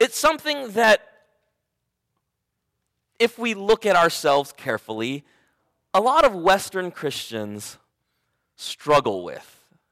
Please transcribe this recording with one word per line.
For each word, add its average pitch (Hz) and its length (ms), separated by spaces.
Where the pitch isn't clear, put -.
It's 254 180
something 285 540
that, 220 340
if 233 180
we 233 160
look 202 320
at 196 80
ourselves 151 580
carefully, 117 720
a 190 60
lot 277 240
of 226 100
Western 185 560
Christians 107 880
struggle 131 680
with, - 420